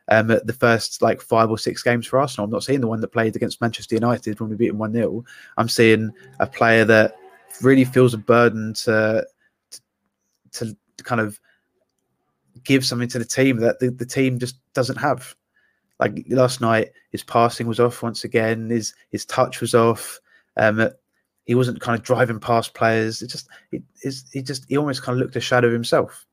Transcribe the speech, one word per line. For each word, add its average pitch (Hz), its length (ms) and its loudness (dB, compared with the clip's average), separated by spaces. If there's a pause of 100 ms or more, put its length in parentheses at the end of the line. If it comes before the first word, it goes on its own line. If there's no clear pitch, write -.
um, 110 220 4
at 110 160 2
the 117 60 -2
first, - 480 0
like, 113 220 0
five 113 280 2
or 113 80 -2
six - 240 -6
games 120 240 0
for 131 120 0
Arsenal. 131 260 -2
I'm 107 60 -6
not 110 140 -4
seeing 135 160 0
the 117 80 -2
one 113 120 -4
that 113 120 -8
played 113 240 -2
against - 240 -6
Manchester - 340 -4
United 110 460 -2
when 110 100 -8
we 107 60 -8
beat 113 120 0
them 104 100 -4
one 107 140 -4
nil. 113 320 -2 (320)
I'm 117 120 -2
seeing 110 440 4 (280)
a - 60 0
player 113 400 4
that 110 300 6 (460)
really 131 220 6
feels 127 280 4
a 110 60 -6
burden 110 560 2
to, 110 500 0 (1300)
to, 110 240 -10 (200)
to - 80 -20
kind 113 160 -2
of 107 180 -6 (1300)
give 135 200 2
something 123 240 -4
to 123 120 -6
the 113 40 -6
team 131 340 0
that 113 200 0
the, 127 120 0
the 123 140 -8
team 131 360 -2
just 123 160 -10 (180)
doesn't 127 240 -4
have. 131 360 -4 (680)
Like, - 280 -4
last 127 320 2
night, 113 300 0 (200)
his - 120 -10
passing 117 460 0
was 110 100 -6
off 120 240 0
once 117 220 -8
again. 113 440 -2
His, 113 260 -4 (160)
his - 140 -8
touch - 360 -2
was 120 160 0
off. 113 420 2 (380)
Um, 110 340 2 (540)
he 120 120 0
wasn't 123 240 0
kind 113 180 -2
of - 60 -10
driving 117 340 0
past 117 340 -2
players. 113 480 0
It 117 60 -12
just, - 220 -14 (240)
it 131 100 -8 (200)
is, 135 300 -10
he 135 100 -8
just, 131 260 -10
he 135 80 -2
almost 147 260 -2
kind 123 140 -4
of 127 40 0
looked - 140 -4
a 120 60 -4
shadow 123 260 2
of 117 60 4
himself. 117 600 -2